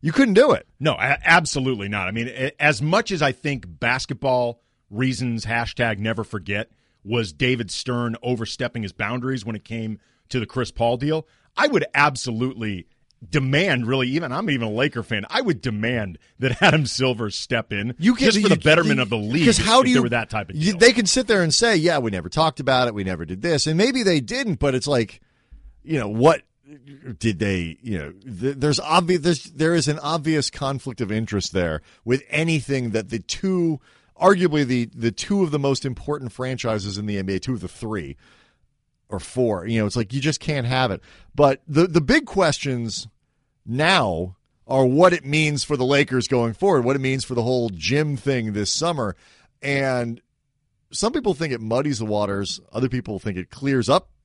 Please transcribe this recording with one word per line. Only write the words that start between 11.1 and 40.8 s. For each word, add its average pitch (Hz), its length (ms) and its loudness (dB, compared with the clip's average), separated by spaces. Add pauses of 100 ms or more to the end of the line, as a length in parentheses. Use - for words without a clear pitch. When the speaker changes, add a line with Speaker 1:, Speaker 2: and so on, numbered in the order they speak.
Speaker 2:
I 302 120 2
would 202 260 2
absolutely 120 920 -2 (420)
demand, 135 580 0
really, 127 220 0
even, 143 240 -4
I'm 180 160 -4
even 120 180 -2
a 107 40 -4
Laker 120 320 -2
fan, 107 260 -4
I 220 100 0
would 185 220 -2
demand 107 560 -4 (220)
that 123 220 -2
<laughs> - 0 -
Adam 156 240 4
Silver 120 440 -2
step - 420 -6
in 110 260 -4
Speaker 1:
You 208 160 4
can, 233 120 0
Speaker 2:
just 233 120 6
for 214 40 2
Speaker 1:
you, 196 80 4
Speaker 2:
the - 80 6
betterment 156 400 4
Speaker 1:
you, 131 60 2
Speaker 2:
of 101 60 -4
the 113 80 0
league 117 280 2
Speaker 1:
'cause 233 120 6
how 226 220 6
Speaker 2:
if 262 60 6
Speaker 1:
do 254 60 2
you, 247 40 4
Speaker 2:
there 247 80 4
were 120 60 0
that 113 200 -2
type 104 200 -6
of 95 80 -8
Speaker 1:
you, 175 160 2
Speaker 2:
deal. 175 60 -6
Speaker 1:
they 233 120 10
can 220 140 2
sit 226 220 2
there 202 160 4
and 156 100 2
say, 226 240 4
"Yeah, 160 220 2
we 117 120 -2
never 90 160 -6
talked 156 320 0
about 127 300 2
it, 107 40 -6
we 101 120 -4
never 90 180 -4
did 92 180 -10
this," 156 260 0
and 156 100 0
maybe 247 260 2
they 175 160 4
didn't, 208 400 -4
but 139 160 0
it's 127 100 -2
like, 127 360 -2 (600)
you 151 160 -4
know, 110 120 -4
what 131 320 4 (800)
did 107 200 0
they, 90 420 -2
you 110 160 -6
know, 73 140 -10
th-, 110 460 -6
there's 139 240 0
obvi-, 160 400 -2
there's, 160 240 -2
there 160 300 -2
is 143 120 0
an 151 120 -2
obvious 151 500 -2
conflict 135 500 -8
of 107 100 -6
interest 107 440 -4
there 82 280 -2 (220)
with 127 260 0
anything 139 600 -2
that 107 200 -2
the 117 100 -4
two, 170 600 -2 (400)
arguably 175 480 4
the, 120 260 0
the 117 200 0
two 202 280 0
of 165 100 0
the 147 80 0
most 139 260 0
important 135 480 -6
franchises 110 640 -4
in 104 80 -6
the 104 120 -4
N 95 80 -4
B 98 100 -2
A, 92 40 0
two 127 140 -4
of 101 80 -6
the 90 80 -10
three 95 480 -8 (920)
or 98 120 -6
four, 107 440 -2
you 113 140 0
know, 107 60 2
it's 101 100 -2
like 117 160 -4
you 135 80 -4
just 143 220 -2
can't 139 260 -4
have 127 240 0